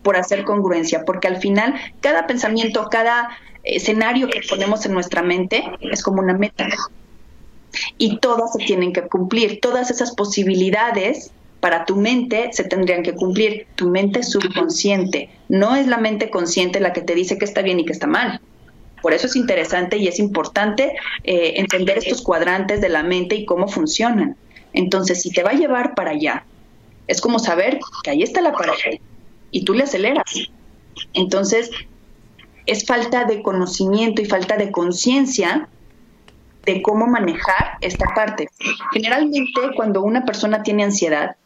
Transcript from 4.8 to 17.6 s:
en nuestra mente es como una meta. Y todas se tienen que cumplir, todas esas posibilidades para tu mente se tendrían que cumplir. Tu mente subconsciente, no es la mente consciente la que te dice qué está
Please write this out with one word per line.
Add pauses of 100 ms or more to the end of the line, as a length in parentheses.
en
nuestra
mente (180)
es
como
una
meta. (1300)
Y
todas
se
tienen
que
cumplir,
todas
esas
posibilidades (280)
para
tu
mente
se
tendrían
que
cumplir.
Tu
mente
subconsciente, (200)
no
es
la
mente
consciente
la
que
te
dice
qué
está